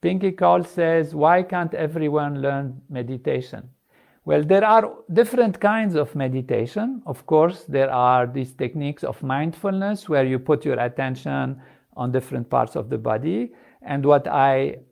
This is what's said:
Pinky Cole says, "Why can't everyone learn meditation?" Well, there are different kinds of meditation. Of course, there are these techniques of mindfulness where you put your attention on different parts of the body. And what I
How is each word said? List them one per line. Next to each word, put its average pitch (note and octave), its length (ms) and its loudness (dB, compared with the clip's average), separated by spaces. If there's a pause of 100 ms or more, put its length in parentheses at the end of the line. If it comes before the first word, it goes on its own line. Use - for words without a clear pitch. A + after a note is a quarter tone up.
Pinky F#3 300 0
Cole F3+ 320 4
says, E3 500 0
"Why E3 300 4
can't F3+ 300 -4
everyone D3+ 680 -2
learn C#3 480 -4
meditation?" B2+ 800 -6 (560)
Well, D3+ 180 2
there F#3+ 220 4
are G#3+ 240 6 (220)
different A3+ 480 2
kinds G#3 360 0
of D3 200 -2
meditation. C3+ 880 -2
Of D3 200 -10
course, E3 400 2
there C3+ 260 0
are B2 340 4
these C3 280 -6
techniques C#3+ 500 -6
of - 180 -6
mindfulness F#3+ 880 -4
where C#3 160 2
you C3 140 0
put D3+ 260 0
your B2+ 140 -2
attention C3 840 -4 (340)
on B2 160 -4
different B2+ 380 -4
parts A#2+ 260 0
of A#2 140 -6
the B2+ 80 -4
body. C3+ 540 -4 (300)
And C#3 240 -4
what C#3+ 220 4
I C#3 500 0 (140)